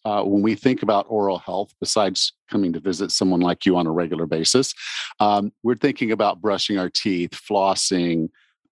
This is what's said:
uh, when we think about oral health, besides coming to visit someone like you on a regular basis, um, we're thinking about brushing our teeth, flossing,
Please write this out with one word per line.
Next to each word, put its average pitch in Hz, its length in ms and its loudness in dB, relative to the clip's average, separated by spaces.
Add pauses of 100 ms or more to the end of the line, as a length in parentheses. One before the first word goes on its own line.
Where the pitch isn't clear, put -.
uh, 104 180 0
when 101 180 2
we 110 140 2
think - 280 0
about 101 260 2
oral 101 300 0
health, 95 420 -6
besides 101 500 0 (180)
coming 95 220 0
to 82 80 -4
visit 90 320 -4
someone 92 300 2
like 87 240 0
you 92 100 4
on 87 120 2
a 80 40 -2
regular 82 340 -2
basis, 82 480 0 (460)
um, 104 320 2 (120)
we're 120 120 2
thinking 123 360 0
about 101 280 0
brushing 101 380 -2
our 90 120 -2
teeth, 87 420 -2
flossing, 90 960 0 (420)